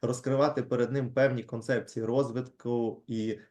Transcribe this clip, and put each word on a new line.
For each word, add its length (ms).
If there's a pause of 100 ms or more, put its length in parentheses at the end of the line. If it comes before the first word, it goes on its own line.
розкривати 640
перед 280
ним 220
певні 300
концепції 640
розвитку 1000
і 320 (120)